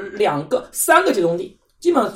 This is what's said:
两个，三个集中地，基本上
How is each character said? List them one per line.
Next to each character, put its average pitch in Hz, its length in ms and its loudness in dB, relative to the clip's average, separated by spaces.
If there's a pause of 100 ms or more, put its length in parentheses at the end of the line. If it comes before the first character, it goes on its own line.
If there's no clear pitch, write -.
(140)
两 202 340 0
个， - 240 -2
三 330 320 2
个 302 80 2
集 208 80 0
中 170 160 0
地， - 240 -12 (180)
基 349 140 0
本 262 100 2
上 202 140 -4